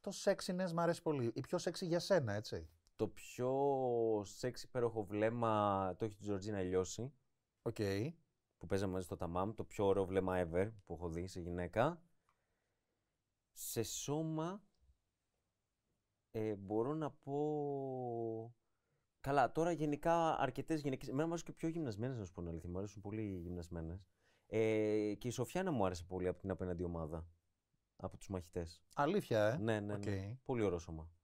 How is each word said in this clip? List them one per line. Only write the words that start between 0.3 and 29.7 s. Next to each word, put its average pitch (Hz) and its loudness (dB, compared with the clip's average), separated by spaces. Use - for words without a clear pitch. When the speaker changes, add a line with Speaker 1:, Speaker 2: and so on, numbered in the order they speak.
Speaker 1:
μ' 165 0
αρέσει 170 2
πολύ. 135 0
Η - -4
πιο 175 -2
σεξι 180 -2
για 170 2
σένα, 151 4
έτσι. 98 -4
Speaker 2:
Το 110 2
πιο - -4
σεξι - -6
υπέροχο 113 0
βλέμμα 104 4
το 113 0
έχει 104 -4
η - -16
Τζορτζίνα 101 -2
Λιώση, 92 0
Speaker 1:
Οκ. 113 -4
Speaker 2:
που - -14
παίζαμε 98 2
μαζί 92 -2
στο 98 -6
Ταμάμ. 92 -2
Το 104 -6
πιο - 0
ωραίο 98 6
βλέμμα 92 2
ever 92 2
που - -8
έχω 85 -4
δει 85 -2
σε 92 -8
γυναίκα. 90 0
Σε - -4
σώμα, 160 -4
ε, 110 0
μπορώ 107 0
να 156 -2
πω, 131 -4
καλά, 135 2
τώρα 165 2
γενικά 160 2
αρκετές 139 0
γυναίκες, 135 -2
εμένα 131 0
μου 165 2
αρέσουν 165 -4
και 151 -12
πιο - -4
γυμνασμένες, 131 -2
να 104 -4
σου 85 -12
πω 90 -10
την 85 -4
αλήθεια, 82 -6
μου 87 -4
αρέσουν 101 -6
πολύ 101 -4
οι 98 -2
γυμνασμένες. 85 -6
Ε, 107 2
και 123 -6
η 120 0
Σοφιάνα 180 -2
μου 110 4
άρεσε 90 0
πολύ 92 -2
από 90 -2
την 95 -4
απέναντι 90 -2
ομάδα, 82 -4
από - -8
τους - -14
μαχητές. 87 -6
Speaker 1:
Αλήθεια, 143 4
ε; 123 2
Speaker 2:
Ναι, 110 2